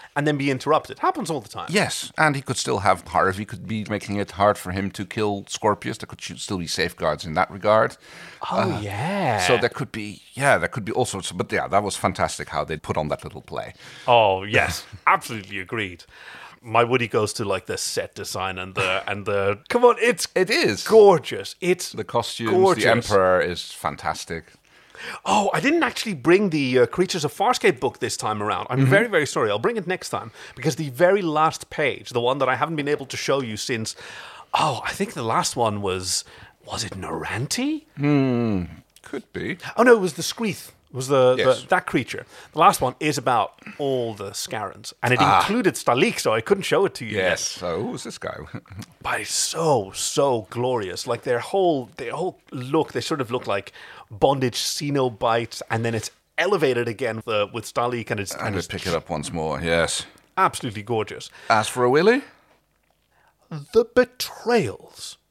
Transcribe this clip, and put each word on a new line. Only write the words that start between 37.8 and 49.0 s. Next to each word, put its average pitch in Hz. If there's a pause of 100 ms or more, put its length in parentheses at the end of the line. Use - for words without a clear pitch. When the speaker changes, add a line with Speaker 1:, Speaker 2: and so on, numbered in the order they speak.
Speaker 2:
Hmm, 127 (380)
could -
be. 101 (180)
Speaker 1:
Oh, 220
no, 254
it 220
was 185
the 165
Screeth. - (160)
It -
was 127
the, 127
Speaker 2:
Yes. 127
Speaker 1:
the, -
that 180
creature. - (280)
The 151
last 180
one 127
is 151
about 120 (220)
all 127
the 101
Scarrans, 104 (100)
and -
it 160
Speaker 2:
Ah. 95
Speaker 1:
included 196
Stalik, 139
so 120
I 110
couldn't 196
show 170
it -
to -
you 104
Speaker 2:
Yes. 92
Speaker 1:
yet. -
Speaker 2:
So 87
who's 220
this 233
guy? - (340)
<laughs> 98